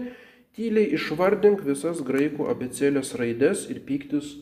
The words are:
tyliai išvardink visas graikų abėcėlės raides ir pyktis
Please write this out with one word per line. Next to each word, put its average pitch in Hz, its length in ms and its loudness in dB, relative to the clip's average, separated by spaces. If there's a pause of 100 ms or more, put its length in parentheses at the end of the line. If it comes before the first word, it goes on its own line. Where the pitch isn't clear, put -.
(580)
tyliai 214 340 2
išvardink 190 720 2
visas 151 380 -2
graikų 143 500 0
abėcėlės 139 640 0
raides 123 540 0
ir 117 100 -8
pyktis 143 600 -6